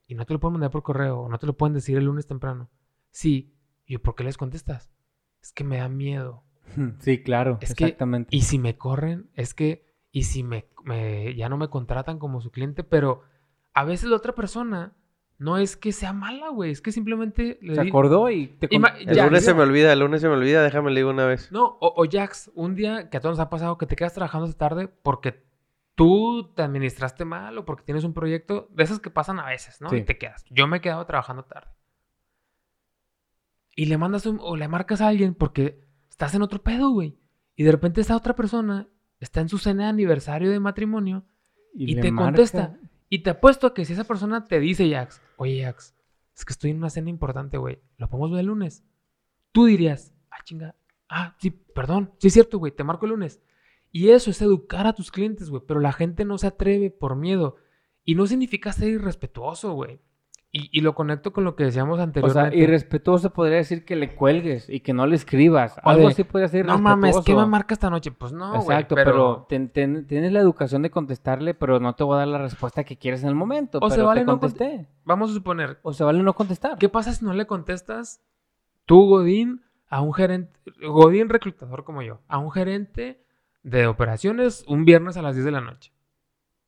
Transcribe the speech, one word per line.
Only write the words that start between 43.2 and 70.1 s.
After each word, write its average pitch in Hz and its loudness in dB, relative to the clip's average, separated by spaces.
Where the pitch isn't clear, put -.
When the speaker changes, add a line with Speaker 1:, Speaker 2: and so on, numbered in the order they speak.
Speaker 1:
te 185 -2
apuesto 262 4
a 254 -2
que 175 -6
si 165 -8
esa 208 -6
persona 214 -6
te 165 0
dice, 170 2
Jax, 131 -6
"Oye, 131 -6
Jax, - -12
es - -18
que - -10
estoy 147 -6
en 156 -6
una 165 -6
cena 160 -8
importante, 139 -8
güey, 131 -8
¿lo 120 -6
podemos 143 -4
ver 180 -2
el 185 -2
lunes?". 202 -6
Tú 233 8
dirías, 170 2
"Ah, - -20
chinga, 160 -16
ah, 170 -8
sí, 190 -4
perdón, 175 -4
sí 196 4
es 180 6
cierto, 226 8
güey, 156 -8
te 143 -8
marco 170 -6
el 220 -4
lunes". 196 -8
Y 175 2
eso 240 8
es - -4
educar 196 0
a 220 2
tus - -12
clientes, 196 -6
güey, 131 -8
pero 147 -2
la 143 2
gente 170 -4
no 202 -4
se 196 -2
atreve 196 0
por 131 -6
miedo. 160 -2
Y 165 0
no 196 2
significa 233 -4
ser 214 -2
irrespetuoso, 180 -6
güey. 135 -10
Y, 147 -10
y 151 0
lo 151 2
conecto 151 -4
con 196 -2
lo 175 -4
que 147 0
decíamos 131 -2
Speaker 2:
O - -2
sea, 175 -2
Speaker 1:
anteriormente. 147 2
Speaker 2:
irrespetuoso 170 2
podría 160 2
decir 165 -2
que 175 -6
le 143 -4
cuelgues 143 2
y 139 -8
que 135 -2
no 127 2
le 160 4
escribas. 143 4
Speaker 1:
O 160 2
Speaker 2:
Algo 156 8
Speaker 1:
de, - -
Speaker 2:
así 175 2
podría 190 0
ser 185 0
Speaker 1:
"No 185 4
mames, 202 6
¿qué 180 4
Speaker 2:
irrespetuoso. 208 6
Speaker 1:
me 214 0
marca 208 0
esta 208 -2
noche?". 165 -4
Pues 123 -12
no, 180 -10
güey, 160 0
Speaker 2:
Exacto, 151 -2
Speaker 1:
pero 135 4
Speaker 2:
pero 127 2
ten-, 131 -4
ten-, 143 -2
tienes 147 -2